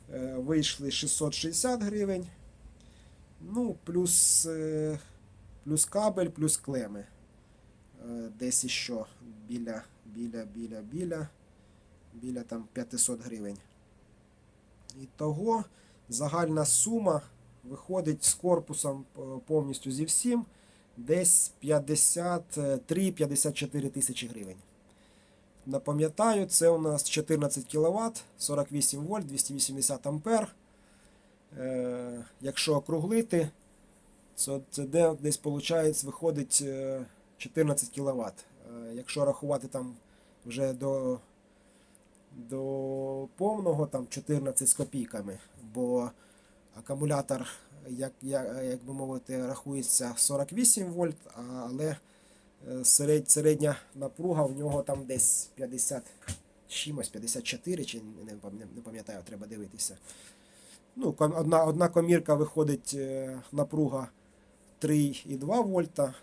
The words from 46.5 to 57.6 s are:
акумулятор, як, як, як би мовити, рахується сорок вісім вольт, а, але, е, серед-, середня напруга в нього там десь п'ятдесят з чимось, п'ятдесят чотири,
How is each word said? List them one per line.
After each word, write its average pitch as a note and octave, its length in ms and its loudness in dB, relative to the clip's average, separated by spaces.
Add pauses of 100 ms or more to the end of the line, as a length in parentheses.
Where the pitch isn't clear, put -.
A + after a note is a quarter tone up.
акумулятор, C#3 680 -2 (400)
як, B2+ 240 -6 (100)
як, C3 420 -4
як B2+ 200 -6
би C3+ 80 -10
мовити, C3 540 -6
рахується C3 720 0
сорок C#3+ 360 2
вісім G3+ 400 4
вольт, E3+ 240 0 (180)
а, A#2 80 -12 (260)
але, C#3+ 280 -4 (720)
е, B2+ 160 -6
серед-, D3 460 6
середня D3+ 460 6 (180)
напруга D#3 480 0
в C3+ 140 2
нього C#3+ 260 0
там C3+ 220 -4
десь - 500 2
п'ятдесят B2+ 480 -4 (640)
з - 40 -12
чимось, D3+ 360 -6
п'ятдесят A#2 360 -6
чотири, D#3+ 400 -6